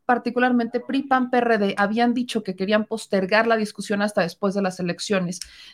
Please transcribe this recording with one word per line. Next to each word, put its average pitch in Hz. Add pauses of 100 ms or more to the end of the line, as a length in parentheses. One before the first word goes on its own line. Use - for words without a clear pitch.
particularmente 240
pri, 277
pan, 254
P 247
R 233
D, 202
habían 220
dicho 247
que 185
querían 208
postergar 214
la 226
discusión 202
hasta 208
después 185
de 202
las 185
elecciones 180 (340)